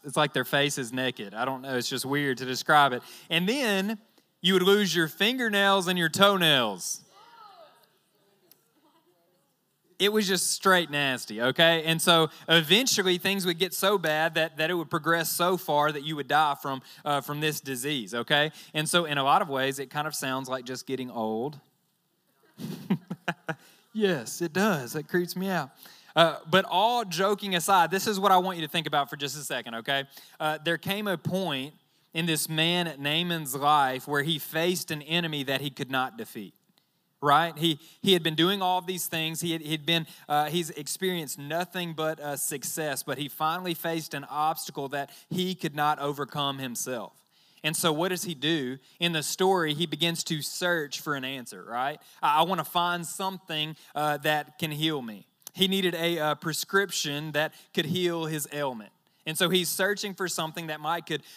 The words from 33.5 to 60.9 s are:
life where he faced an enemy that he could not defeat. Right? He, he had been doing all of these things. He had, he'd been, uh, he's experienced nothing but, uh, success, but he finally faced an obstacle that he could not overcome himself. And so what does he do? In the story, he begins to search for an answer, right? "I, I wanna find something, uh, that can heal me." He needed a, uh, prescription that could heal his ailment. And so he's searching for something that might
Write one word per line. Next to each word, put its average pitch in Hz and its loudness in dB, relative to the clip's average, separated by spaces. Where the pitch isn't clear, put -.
life 139 2
where 143 0
he 151 -2
faced 160 -2
an 151 -6
enemy 156 -4
that 135 -2
he 143 -4
could 135 -10
not 131 -2
defeat. 107 -12
Right? 156 4
He, 156 0
he 202 4
had 180 4
been 160 -2
doing 190 2
all 185 0
of 175 -4
these 180 -6
things. 160 -4
He 170 -2
had, 165 -6
he'd 151 -4
been, 165 2
uh, 147 2
he's 165 -2
experienced 160 -4
nothing 170 -4
but, 156 -4
uh, 147 -6
success, 143 -4
but 139 -6
he 143 -6
finally 170 -4
faced 165 -4
an 143 -8
obstacle 151 -4
that 139 -6
he 185 -2
could 156 -6
not 147 0
overcome 143 -4
himself. 123 -6
And 156 -2
so 175 2
what 165 2
does 180 -4
he 170 -6
do? 135 -2
In 170 2
the 156 0
story, 180 2
he 165 -2
begins 160 -2
to 151 -2
search 175 -2
for 147 -2
an 131 -6
answer, 120 -10
right? 127 -4
"I, 151 4
I 160 6
wanna 175 0
find 175 0
something, 160 -6
uh, 147 0
that 147 0
can 160 -2
heal 151 0
me." 110 -12
He 190 2
needed 185 2
a, 170 0
uh, 151 2
prescription 156 -2
that 147 0
could 165 0
heal 170 0
his 156 -4
ailment. 131 -4
And 156 -4
so 180 2
he's 180 2
searching 202 -2
for 180 -4
something 165 -6
that 156 -6
might 160 -4